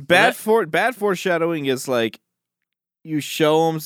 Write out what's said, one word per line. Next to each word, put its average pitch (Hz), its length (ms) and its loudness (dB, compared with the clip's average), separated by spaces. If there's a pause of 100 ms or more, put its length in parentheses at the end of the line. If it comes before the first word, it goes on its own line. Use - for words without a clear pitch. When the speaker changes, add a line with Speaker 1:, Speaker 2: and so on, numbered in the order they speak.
Speaker 1:
Bad 185 260 6
Speaker 2:
That 240 60 -4
Speaker 1:
for-, 220 280 0
bad 180 320 -2
foreshadowing 170 720 -2
is, 131 220 -2
like, 117 320 -2 (840)
you 156 160 -4
show 156 480 2
'em, 160 180 -4